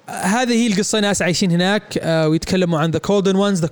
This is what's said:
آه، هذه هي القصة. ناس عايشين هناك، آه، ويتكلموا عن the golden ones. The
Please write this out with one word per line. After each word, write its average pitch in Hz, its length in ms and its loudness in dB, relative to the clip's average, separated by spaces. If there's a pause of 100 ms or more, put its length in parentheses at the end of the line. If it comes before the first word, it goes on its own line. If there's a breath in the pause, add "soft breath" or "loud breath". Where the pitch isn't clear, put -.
آه، - 20 -12
هذه 233 420 -2
هي 233 140 2
القصة. 208 320 0
ناس 202 220 0
عايشين 175 300 0
هناك، 185 460 0
آه، 160 300 0
ويتكلموا 170 520 0
عن 165 120 0
the 160 60 -2
golden 196 380 0
ones. 196 260 2
The 160 100 -2